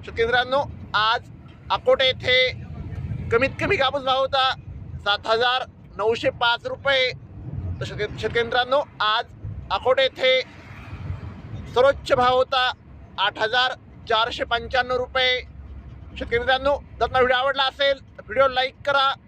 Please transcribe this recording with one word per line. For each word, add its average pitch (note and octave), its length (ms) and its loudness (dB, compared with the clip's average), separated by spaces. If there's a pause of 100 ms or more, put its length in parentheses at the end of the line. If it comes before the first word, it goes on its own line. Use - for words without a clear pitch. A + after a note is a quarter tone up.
शेतकरी A3 200 -2
मित्रांनो, B3 380 2 (320)
आज A3 340 2 (420)
अकोट B3+ 320 2
येथे B3+ 360 2 (920)
कमीत B3+ 280 2
कमी D#4+ 160 0
कापूस C4 260 0
भाव C4 180 2
होता C4 300 2 (540)
सात G3+ 220 -2
हजार B3 380 2 (320)
नऊशे A3+ 340 0
पाच A#3+ 360 0
रुपये. C4 440 0 (720)
तर F#3+ 40 -4
शेतकरी, G#3 340 -6
शेतकरी A3 240 0
मित्रांनो, B3 400 2 (180)
आज G#3+ 240 0 (460)
अकोट B3 300 2
येथे C4 400 2 (1300)
सर्वोच्च C#4 380 2
भाव B3+ 240 4
होता B3+ 340 2 (480)
आठ G3+ 200 0
हजार B3 340 2 (360)
चारशे A3+ 360 0
पंच्याण्णव B3 520 0
रुपये. B3+ 440 0 (760)
शेतकरी A#3 200 -2
मित्रांनो, C4 380 2 (220)
जर - 40 2
आपला B3+ 160 0
व्हिडिओ B3+ 180 4
आवडला C4+ 260 0
असेल C#4 360 0 (200)
तर F#3+ 80 -18
व्हिडिओ B3+ 220 4
लाईक C4 260 0 (120)
करा C4+ 260 2 (160)